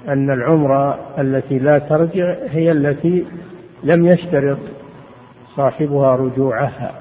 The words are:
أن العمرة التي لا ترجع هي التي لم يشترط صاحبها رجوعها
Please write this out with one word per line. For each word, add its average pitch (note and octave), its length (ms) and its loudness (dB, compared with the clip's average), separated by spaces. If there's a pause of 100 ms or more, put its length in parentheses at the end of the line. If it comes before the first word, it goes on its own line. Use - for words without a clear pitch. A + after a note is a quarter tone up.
أن C#3 220 0
العمرة C#3 680 2 (180)
التي C3+ 420 -2
لا C#3+ 200 4
ترجع F3 560 0 (120)
هي E3 240 0
التي D#3 540 0 (580)
لم E3+ 220 4
يشترط C#3 540 2 (960)
صاحبها C#3 600 2
رجوعها B2+ 840 -2